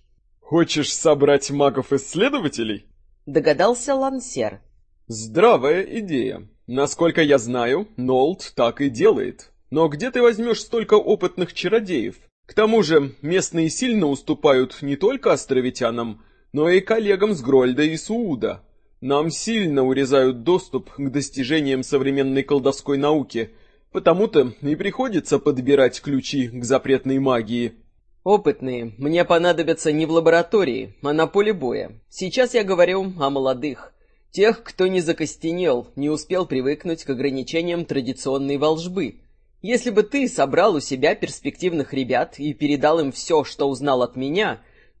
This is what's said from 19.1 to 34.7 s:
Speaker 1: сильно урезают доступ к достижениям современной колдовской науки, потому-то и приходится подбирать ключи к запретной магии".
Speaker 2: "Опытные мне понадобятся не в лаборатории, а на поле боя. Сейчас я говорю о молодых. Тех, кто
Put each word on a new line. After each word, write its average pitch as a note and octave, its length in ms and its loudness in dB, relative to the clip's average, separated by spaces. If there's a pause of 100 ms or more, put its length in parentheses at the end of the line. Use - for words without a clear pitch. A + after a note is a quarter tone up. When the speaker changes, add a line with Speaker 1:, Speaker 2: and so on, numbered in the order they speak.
Speaker 1:
сильно E3+ 540 -2
урезают C3 580 2
доступ E3 540 -2
к C#3 140 -6
достижениям C3+ 720 -2
современной C3+ 600 0
колдовской C#3 540 0
науки, C#3 540 -2 (420)
потому-то E3 720 2
и C#3+ 140 -2
приходится G3 600 -2
подбирать C3+ 640 2
ключи C3+ 480 -4
к A#2+ 160 -10
запретной C3+ 540 0
магии". A#2+ 560 -2 (500)
Speaker 2:
"Опытные C3 760 0
мне D#3+ 260 0
понадобятся E3 680 2
не D#3 120 0
в D3+ 60 -4
лаборатории, E3 920 2
а C#3+ 100 -2
на D#3+ 140 2
поле G#3 260 0
боя. A#2+ 400 -4 (180)
Сейчас A#3+ 420 -2
я A3 120 2
говорю F#3 540 2
о C#3 120 0
молодых. C3 640 -4 (360)
Тех, G#3+ 320 2
кто - 240 -2